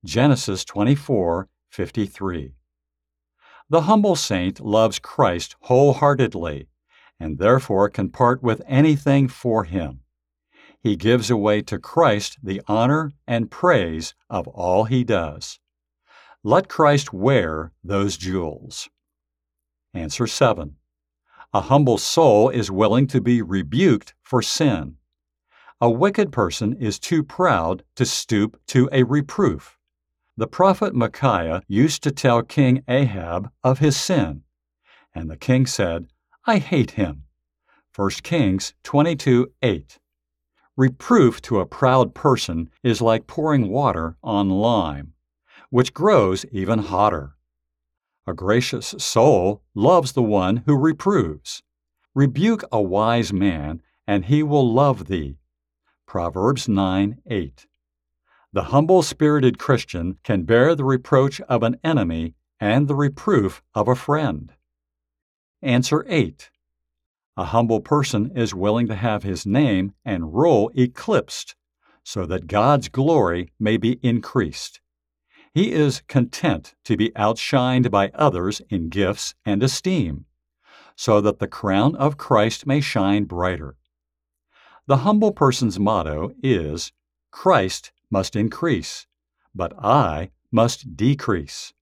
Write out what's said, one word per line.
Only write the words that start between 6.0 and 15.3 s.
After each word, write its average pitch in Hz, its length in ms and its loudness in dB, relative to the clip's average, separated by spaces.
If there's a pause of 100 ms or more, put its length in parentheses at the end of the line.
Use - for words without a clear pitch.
and 78 200 -8
therefore 104 500 2
can - 220 -6
part 127 320 0
with 113 240 -2
anything 139 600 2
for 113 360 -2
him. 80 380 -6 (760)
He 107 160 0
gives 117 360 2
away 107 320 2
to 92 160 -8
Christ 113 640 0
the 95 240 -6
honor 139 440 0 (140)
and 117 240 -4
praise 87 640 0 (160)
of 98 200 -6
all 90 340 0
he 123 200 0
does. 85 560 -6 (840)